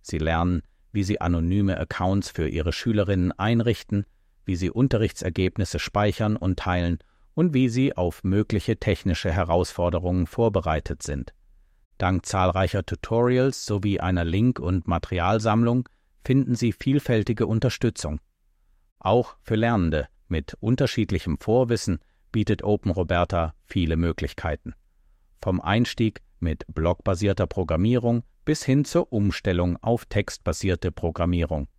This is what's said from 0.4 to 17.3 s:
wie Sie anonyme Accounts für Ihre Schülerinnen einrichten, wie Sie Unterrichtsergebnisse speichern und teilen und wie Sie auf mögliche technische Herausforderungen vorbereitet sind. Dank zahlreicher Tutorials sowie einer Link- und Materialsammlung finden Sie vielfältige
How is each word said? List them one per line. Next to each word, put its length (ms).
wie 120
Sie 180
anonyme 560
Accounts 520
für 180
Ihre 260
Schülerinnen 580
einrichten, 760
wie 100
Sie 140
Unterrichtsergebnisse 1080
speichern 560
und 240
teilen 400
und 200
wie 160
Sie 260
auf 280
mögliche 540
technische 540
Herausforderungen 960
vorbereitet 760
sind. 300
Dank 280
zahlreicher 600
Tutorials 800
sowie 340
einer 260
Link- 340
und 280
Materialsammlung 1000
finden 300
Sie 160
vielfältige 760